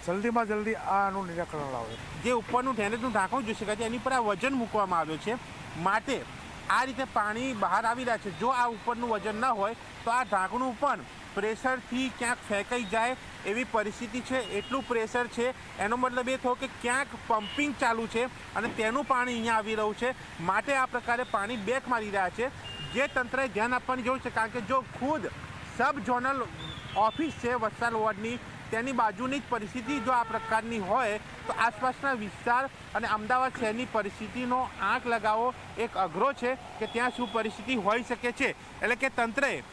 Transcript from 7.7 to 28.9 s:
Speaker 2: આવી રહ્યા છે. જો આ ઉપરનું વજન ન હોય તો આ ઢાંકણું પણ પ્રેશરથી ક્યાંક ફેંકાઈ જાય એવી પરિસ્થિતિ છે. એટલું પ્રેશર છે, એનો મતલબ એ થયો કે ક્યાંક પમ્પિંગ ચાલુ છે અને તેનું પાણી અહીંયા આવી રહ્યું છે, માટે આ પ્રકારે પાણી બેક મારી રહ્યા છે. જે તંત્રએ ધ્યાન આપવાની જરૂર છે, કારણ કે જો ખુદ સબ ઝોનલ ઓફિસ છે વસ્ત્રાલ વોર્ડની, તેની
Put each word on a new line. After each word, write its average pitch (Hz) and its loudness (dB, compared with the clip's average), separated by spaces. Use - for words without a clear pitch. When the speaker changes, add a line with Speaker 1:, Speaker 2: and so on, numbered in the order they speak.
Speaker 2:
આવી 240 2
રહ્યા 233 2
છે. 175 -6
જો 214 2
આ 247 4
ઉપરનું 233 -2
વજન 208 0
ન 226 0
હોય 226 2
તો 233 0
આ 254 4
ઢાંકણું 214 0
પણ 262 2
પ્રેશરથી 240 0
ક્યાંક 240 2
ફેંકાઈ 214 0
જાય 226 2
એવી 214 0
પરિસ્થિતિ 220 -2
છે. 262 -2
એટલું 208 -2
પ્રેશર 240 0
છે, 247 0
એનો 214 2
મતલબ 254 2
એ 262 2
થયો 254 2
કે 262 -2
ક્યાંક 247 0
પમ્પિંગ 233 2
ચાલુ 226 4
છે 233 2
અને - -4
તેનું 226 0
પાણી 247 2
અહીંયા 226 2
આવી 220 0
રહ્યું 214 2
છે, 254 0
માટે 196 2
આ 262 4
પ્રકારે 240 0
પાણી 220 0
બેક 240 -2
મારી 226 0
રહ્યા 190 2
છે. 226 -2
જે 262 2
તંત્રએ 254 0
ધ્યાન 220 2
આપવાની 254 0
જરૂર 254 0
છે, 247 -6
કારણ 226 0
કે 240 -4
જો 254 2
ખુદ 254 -2
સબ 277 4
ઝોનલ 247 2
ઓફિસ 220 2
છે 240 0
વસ્ત્રાલ 233 0
વોર્ડની, 220 0
તેની 233 0